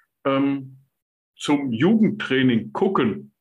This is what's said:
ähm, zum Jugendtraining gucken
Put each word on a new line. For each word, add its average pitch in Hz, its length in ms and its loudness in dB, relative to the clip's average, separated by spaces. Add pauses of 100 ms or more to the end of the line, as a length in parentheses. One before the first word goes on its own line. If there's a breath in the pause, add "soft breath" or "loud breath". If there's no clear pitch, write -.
(240 loud breath)
ähm, 139 520 -2 (600)
zum 139 360 -2
Jugendtraining 131 1040 2
gucken 143 680 -2